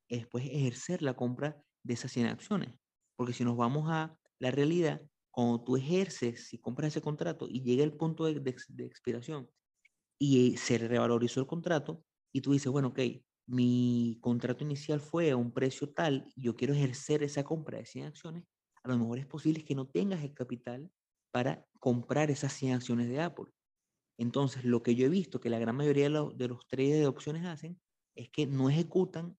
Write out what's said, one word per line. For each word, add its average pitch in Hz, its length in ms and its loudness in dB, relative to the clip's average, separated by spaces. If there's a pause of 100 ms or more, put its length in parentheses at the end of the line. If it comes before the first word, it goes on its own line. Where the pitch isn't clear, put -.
después 120 360 -6
ejercer 143 580 -2
la 131 120 0
compra 127 460 -4 (220)
de 123 120 -2
esas 127 180 -8
cien 120 140 2
acciones. 127 440 -4 (460)
Porque 123 160 -2
si 123 120 -2
nos 120 120 2
vamos 131 320 2
a 156 280 -2 (220)
la 127 120 -2
realidad, 151 500 2 (300)
cuando 120 340 0
tú 127 120 2
ejerces 139 760 -2
y 117 60 -14
compras 143 300 -4
ese 151 120 -4
contrato 156 480 -4
y 131 140 -6
llega 123 200 4
el 151 140 0
punto 160 300 -2
de, 151 140 -2
de, 131 140 -4 (140)
de 123 160 -12
expiración 127 640 -8 (720)
y, 131 360 6
eh, - 40 -6
se 120 200 2
revalorizó 117 640 2
el 135 60 0
contrato 160 580 -2 (280)
y 139 80 -2
tú 135 120 0
dices, 139 180 2
"Bueno, 135 180 2
ok, 123 120 -4 (460)
mi 123 720 2
contrato 120 420 -2
inicial 147 380 -2
fue 165 300 0
a 131 60 2
un 120 160 0
precio 131 380 -2
tal, 147 460 0
yo 120 180 -2
quiero 139 200 0
ejercer 143 480 0
esa 143 200 -2
compra 143 360 -6
de 117 80 -12
cien 135 200 -12
acciones", 165 380 -14 (380)
a 127 60 -10
lo 123 100 2
mejor 117 200 0
es 139 80 -8
posible 156 380 -2
que 143 100 -2
no 135 120 -4
tengas 185 360 -2
el 143 120 -8
capital 123 560 -8 (420)
para 123 340 0 (140)
comprar 131 500 2
esas 135 220 0
cien 131 220 0
acciones 120 340 0
de 131 120 -2
Apple. 165 300 -6 (680)
Entonces, 123 480 -2
lo 120 180 2
que 120 120 4
yo 127 120 4
he - 20 6
visto, 170 320 0
que 117 100 -2
la 113 80 0
gran 113 160 0
mayoría 143 300 4
de 147 60 2
lo-, 151 200 0
de 127 160 -4
los 123 220 -8
traders 139 320 2
de 147 80 6
opciones 151 360 -4
hacen, 170 360 -10 (340)
es 123 160 -16
que 151 160 0
no 135 240 2
ejecutan 170 680 0